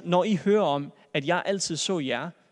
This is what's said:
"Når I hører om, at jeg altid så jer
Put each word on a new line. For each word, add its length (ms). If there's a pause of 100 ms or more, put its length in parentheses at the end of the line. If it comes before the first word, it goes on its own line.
"Når 200
I 120
hører 280
om, 280 (220)
at 140
jeg 180
altid 300
så 240
jer 300 (220)